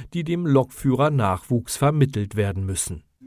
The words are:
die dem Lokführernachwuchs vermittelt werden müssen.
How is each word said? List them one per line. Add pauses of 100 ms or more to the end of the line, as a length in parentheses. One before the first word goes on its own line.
(140)
die
dem
Lokführernachwuchs
vermittelt
werden
müssen. (240)